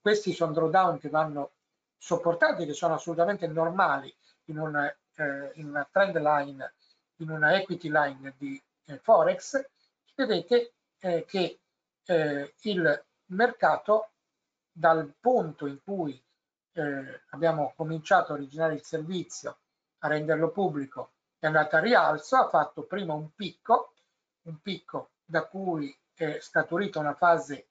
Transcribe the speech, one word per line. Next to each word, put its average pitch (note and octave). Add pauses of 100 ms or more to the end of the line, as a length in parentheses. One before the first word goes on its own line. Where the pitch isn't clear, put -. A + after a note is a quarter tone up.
Questi G#3
sono E3
drawdown E3
che D3
vanno D3 (440)
sopportati, E3+
che D3
sono D#3+
assolutamente E3+
normali D#3+ (340)
in D#3
un, D#3
eh, C#3+
in D3+
una C#3+
trend F#3+
line, C#3+ (420)
in D#3+
una D#3
equity F#3+
line C3+
di, C#3 (260)
eh, C#3+
Forex. F#3+ (520)
Vedete, A#3 (260)
eh, E3+
che, F3+ (440)
eh, D3
il E3+ (220)
mercato G#3 (640)
dal D#3+
punto F#3
in C#3
cui, E3+ (520)
eh, C#3 (100)
abbiamo D3+
cominciato D#3+
a D3
originare D3+
il C#3+
servizio, D#3+ (400)
a D#3
renderlo D#3
pubblico, D3 (260)
è -
andata D#3
a -
rialzo, F3
ha B3
fatto D3+
prima D#3
un D#3
picco, - (480)
un D#3+
picco E3+ (120)
da D#3+
cui E3 (160)
è D#3
scaturita E3+
una D3
fase D#3+